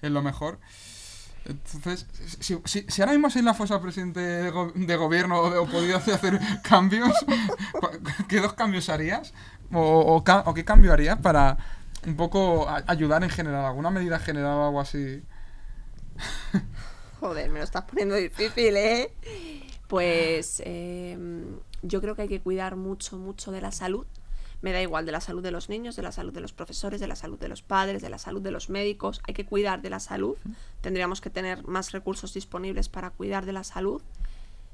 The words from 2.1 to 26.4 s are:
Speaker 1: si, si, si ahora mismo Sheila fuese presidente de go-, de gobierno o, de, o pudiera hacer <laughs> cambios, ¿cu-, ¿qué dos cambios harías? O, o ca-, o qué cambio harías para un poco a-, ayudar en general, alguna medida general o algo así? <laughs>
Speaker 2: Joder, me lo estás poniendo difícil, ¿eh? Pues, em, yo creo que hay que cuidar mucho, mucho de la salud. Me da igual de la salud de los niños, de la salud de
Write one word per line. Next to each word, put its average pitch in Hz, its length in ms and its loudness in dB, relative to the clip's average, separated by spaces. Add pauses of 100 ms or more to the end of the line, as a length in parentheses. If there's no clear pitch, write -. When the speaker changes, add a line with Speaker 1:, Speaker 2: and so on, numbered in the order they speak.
Speaker 1:
si, 180 240 -4
si, 202 220 -4
si - 140 -2
ahora 254 120 6
mismo 294 160 6
Sheila 240 240 4
fuese 208 260 0
presidente 180 400 -6
de 175 320 -2
go-, 175 240 -2
de 175 200 0
gobierno 170 440 2
o, 175 100 4
de, 175 80 0
o 170 80 4
pudiera 175 320 2
hacer 196 420 2 (120)
<laughs> - 120 -4
cambios, 208 480 6 (680)
¿cu-, - 480 -4
¿qué 190 140 4
dos 202 120 0
cambios 196 360 0
harías? 156 440 -2 (380)
O, 170 100 2
o 160 420 6
ca-, 196 220 6
o 165 80 0
qué 165 120 -4
cambio 202 280 12
harías 147 260 6
para 139 380 6 (480)
un 160 100 -2
poco 170 540 2
a-, 151 160 -4
ayudar 156 380 2
en 180 60 0
general, 143 360 -2
alguna 139 240 -2
medida 180 300 0
general 143 400 -2
o 147 80 2
algo 143 140 0
así? 135 420 -6 (960)
<laughs> - 1040 -8
Speaker 2:
Joder, 156 280 -2
me 151 100 0
lo 147 40 -4
estás - 220 -6
poniendo 339 300 -2
difícil, 226 600 2
¿eh? 233 380 2 (720)
Pues, 165 800 0
em, 175 920 -10 (240)
yo 190 180 -2
creo 185 140 -4
que 208 80 -6
hay 202 40 -4
que 196 140 -6
cuidar 185 340 -4
mucho, 190 420 -8
mucho 190 340 -12
de 190 100 -10
la 190 100 -8
salud. 190 360 -6 (540)
Me 185 100 -4
da 180 100 0
igual 165 240 -4
de 160 60 -6
la 170 100 -6
salud 180 220 -8
de 185 80 -6
los 175 180 -8
niños, 233 260 -8
de - 80 -10
la 170 80 -8
salud 185 220 -8
de 175 80 -12